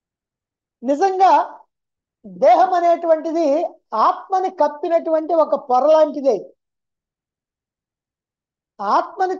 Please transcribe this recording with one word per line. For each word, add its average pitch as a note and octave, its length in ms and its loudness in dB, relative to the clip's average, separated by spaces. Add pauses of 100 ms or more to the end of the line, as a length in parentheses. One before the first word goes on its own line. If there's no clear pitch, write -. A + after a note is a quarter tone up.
(840)
నిజంగా E4+ 760 0 (640)
దేహం C#4 540 2
అనేటువంటిది E4 680 0 (600)
ఆత్మని F#4 420 -4 (100)
కప్పినటువంటి D#4+ 720 -2 (120)
ఒక D#4 100 -4 (140)
పొర B3+ 160 2 (100)
లాంటిదే. C#4+ 420 2 (2500)
ఆత్మని E4+ 600 -2